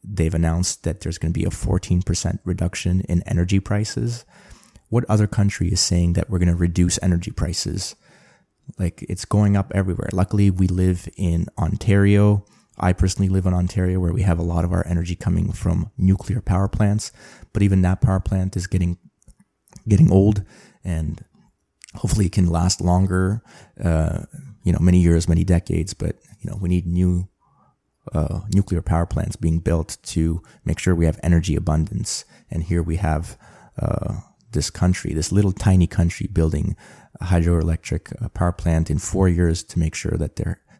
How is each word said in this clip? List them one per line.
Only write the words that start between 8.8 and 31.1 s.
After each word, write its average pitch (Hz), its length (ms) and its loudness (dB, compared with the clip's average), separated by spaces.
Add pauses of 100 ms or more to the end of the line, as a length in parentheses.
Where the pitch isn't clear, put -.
it's 90 160 -6
going 101 300 2
up 98 200 -2
everywhere. 95 360 -2
Luckily, 101 400 2
we 92 160 2
live 92 400 0 (100)
in 85 300 0 (100)
Ontario. 101 880 4 (320)
I 92 160 0
personally 95 360 0
live 92 160 0
in 92 80 2
Ontario, 90 460 0
where 87 140 0
we - 100 0
have 85 160 2
a 85 40 -2
lot 85 220 0
of 87 80 -2
our 87 140 0
energy 85 280 -2
coming 85 360 -2
from 85 460 -2
nuclear 95 440 0
power 95 260 0
plants, 104 440 -2 (420)
but 95 100 2
even 98 180 4
that 92 200 2
power 95 180 2
plant 95 380 -4
is 90 100 -6
getting, 87 300 -2 (880)
getting 110 240 6
old, 98 320 4 (400)
and 82 400 -4 (720)
hopefully 101 300 0
it 92 80 -2
can 92 140 4
last 85 340 0
longer, 92 600 2 (400)
uh, 82 420 0 (400)
you 87 100 2
know, 87 60 0
many 90 200 6
years, 85 300 4
many 85 160 2
decades, 82 480 0
but, - 240 -6 (240)
you - 80 -8
know, - 100 -10
we 95 80 -4
need 90 180 0
new, 90 440 0 (840)
uh, 78 280 -4 (120)
nuclear 95 280 0
power 82 240 0
plants - 320 -6
being 82 220 0
built 80 440 -2
to 82 380 -2 (240)
make 82 120 -2
sure - 160 0
we 82 120 2
have 80 180 0